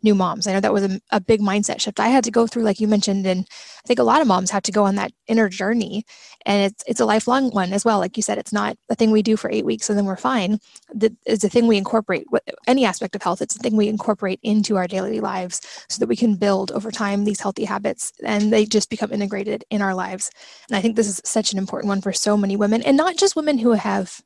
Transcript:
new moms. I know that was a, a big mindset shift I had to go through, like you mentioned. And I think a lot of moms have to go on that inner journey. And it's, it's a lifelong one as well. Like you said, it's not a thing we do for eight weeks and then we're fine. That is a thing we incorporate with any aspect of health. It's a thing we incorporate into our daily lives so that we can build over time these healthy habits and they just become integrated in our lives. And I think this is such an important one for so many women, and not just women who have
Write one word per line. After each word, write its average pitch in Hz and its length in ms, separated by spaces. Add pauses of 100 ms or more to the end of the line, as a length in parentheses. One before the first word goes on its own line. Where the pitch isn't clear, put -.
new 214 120
moms. 180 320
I 196 60
know 196 80
that 196 120
was 202 120
a, 196 160 (100)
a 214 100
big 214 200
mindset 208 380
shift - 220
I 220 80
had 254 160
to 233 60
go 233 160
through, 233 160
like 214 180
you 214 80
mentioned. 196 380
And 185 200 (380)
I - 20
think 240 140
a 226 120
lot 302 100
of 285 40
moms 185 240
have 196 120
to 202 100
go 208 120
on 196 100
that 185 180 (140)
inner 226 240
journey. 208 540 (420)
And 202 260
it's, - 140
it's - 140
a 240 40
lifelong 240 460
one 190 240
as 202 100
well. 220 140
Like 190 180
you 214 60
said, 208 160
it's - 140
not 208 260 (100)
a 233 60
thing 220 160
we 214 100
do 220 160
for - 140
eight - 160
weeks 220 240
and 208 80
then 202 80
we're 190 100
fine. 214 420 (360)
That 220 180 (140)
is 220 180
a 196 60
thing 233 160
we 226 100
incorporate 196 540
with - 120 (240)
any 262 200
aspect 190 280
of 196 80
health. - 200
It's - 140
a - 20
thing 214 180
we 208 120
incorporate 208 540
into 208 340
our 180 100
daily 190 340
lives 185 400 (300)
so - 80
that 220 100
we 233 80
can 220 200
build 196 360
over 214 180
time 202 340
these 202 160
healthy 202 260
habits 202 460 (120)
and 214 260
they 214 140
just 214 240
become 226 240
integrated 208 560
in 208 140
our 190 120
lives. 185 360 (400)
And 233 80
I - 20
think 220 160
this 220 120
is 190 180
such - 260
an 196 60
important 190 300
one 196 120
for 190 140
so 208 240
many 196 180
women, 214 260
and 277 140
not 330 200
just 392 200
women 302 220
who 233 140
have 202 540